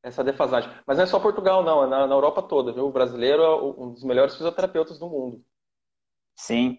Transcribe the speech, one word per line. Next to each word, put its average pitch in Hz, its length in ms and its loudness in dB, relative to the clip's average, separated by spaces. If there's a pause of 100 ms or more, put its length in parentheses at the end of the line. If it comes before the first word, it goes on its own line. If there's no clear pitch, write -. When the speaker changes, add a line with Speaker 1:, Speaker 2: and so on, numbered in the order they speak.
Speaker 1:
essa 123 220 -6
defasagem. 131 460 -2 (160)
Mas 139 100 0
não 185 80 2
é - 20 2
só 190 140 0
Portugal, 190 440 2
não. 156 200 4
É - 40 2
na, 135 180 2
na 135 80 0
Europa 147 280 2
toda, 127 300 -2
viu? 127 140 -2
O 135 60 -4
brasileiro 127 500 2
é 160 60 6
o, 139 400 -2
um 117 40 -14
dos 117 120 -16
melhores 131 320 2
fisioterapeutas 165 640 -4
do 170 120 -12
mundo. 127 340 -10 (920)
Speaker 2:
Sim, 123 420 -2